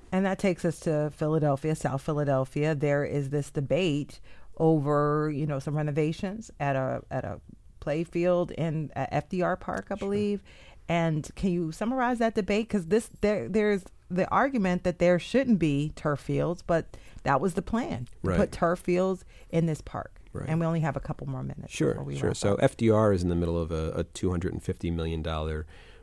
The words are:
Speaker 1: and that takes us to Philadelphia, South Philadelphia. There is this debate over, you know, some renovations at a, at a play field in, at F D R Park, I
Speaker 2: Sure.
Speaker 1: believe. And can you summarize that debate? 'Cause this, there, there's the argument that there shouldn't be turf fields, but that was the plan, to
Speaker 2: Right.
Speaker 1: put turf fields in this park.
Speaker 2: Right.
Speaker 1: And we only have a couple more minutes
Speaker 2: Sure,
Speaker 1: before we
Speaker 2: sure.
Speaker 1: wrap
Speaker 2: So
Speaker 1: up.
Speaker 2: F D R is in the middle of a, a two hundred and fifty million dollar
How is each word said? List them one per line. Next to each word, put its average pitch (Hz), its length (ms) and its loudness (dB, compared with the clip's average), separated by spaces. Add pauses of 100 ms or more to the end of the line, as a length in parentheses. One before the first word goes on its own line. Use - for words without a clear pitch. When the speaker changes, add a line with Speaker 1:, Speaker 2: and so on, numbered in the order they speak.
(120)
Speaker 1:
and 190 140 2
that 190 120 0
takes 180 280 0
us 165 160 0
to 151 340 0
Philadelphia, 151 580 0
South 135 300 -2
Philadelphia. 147 720 0
There 143 300 2
is 139 260 -2
this 143 180 -2
debate 147 680 0 (380)
over, 151 760 4
you 147 140 -2
know, 143 100 -2
some 143 180 -4
renovations 160 840 -2
at 143 160 0
a, 131 340 -2
at 131 140 -4
a - 160 -10 (400)
play 160 240 -2
field 175 480 0
in, 156 440 -4
at 131 160 -2
F - 180 -2
D 180 120 -2
R 170 140 2
Park, - 340 -6
I 196 60 -4
Speaker 2:
Sure. 202 120 -6
Speaker 1:
believe. 202 360 -2 (460)
And 165 460 0
can 196 160 0
you 170 200 0
summarize 240 480 0
that 226 160 2
debate? 214 340 0
'Cause 180 180 0
this, 214 220 2 (120)
there, 202 260 2
there's 208 360 2 (260)
the 180 200 2
argument 202 540 2
that 175 160 0
there 180 180 8
shouldn't 240 400 4
be 151 380 2
turf 147 240 0
fields, 147 420 0
but - 360 0 (260)
that 139 160 4
was 185 140 0
the 185 80 -2
plan, 220 480 -4 (140)
to 185 60 2
Speaker 2:
Right. - 80 2
Speaker 1:
put - 140 4
turf 175 280 0
fields 180 440 0 (260)
in 165 180 2
this 156 120 -2
park. - 400 -12 (140)
Speaker 2:
Right. - 160 -6
Speaker 1:
And 160 100 0
we 165 60 2
only 165 160 0
have 143 160 0
a - 20 -2
couple - 280 -8
more 131 160 -6
minutes 135 300 -10
Speaker 2:
Sure, 151 200 2
Speaker 1:
before 139 100 -6
we 139 140 -8
Speaker 2:
sure. 135 120 -2
Speaker 1:
wrap - 80 -2
Speaker 2:
So 101 180 2
Speaker 1:
up. - 60 -2
Speaker 2:
F - 160 2
D 113 120 2
R 107 240 6
is 90 100 2
in 90 60 2
the 87 60 2
middle 85 240 0
of 82 120 -2
a, 80 240 -2
a 85 80 -2
two - 280 -4
hundred 87 220 -2
and 82 80 -6
fifty 87 300 -4
million 82 300 -2
dollar 78 440 -4 (360)